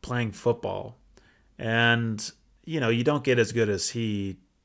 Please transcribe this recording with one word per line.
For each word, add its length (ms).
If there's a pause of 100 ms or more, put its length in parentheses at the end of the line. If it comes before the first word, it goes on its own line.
playing 320
football. 640 (640)
And, 720 (340)
you 160
know, 80
you 160
don't 200
get 140
as 140
good 160
as 220
he 480 (260)